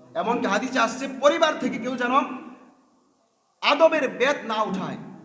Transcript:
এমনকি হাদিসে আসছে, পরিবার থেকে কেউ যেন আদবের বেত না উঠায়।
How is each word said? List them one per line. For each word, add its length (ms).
এমনকি 300
হাদিসে 340
আসছে, 280
পরিবার 380
থেকে 180
কেউ 180
যেন 160
আদবের 480
বেত 360
না 160
উঠায়। 360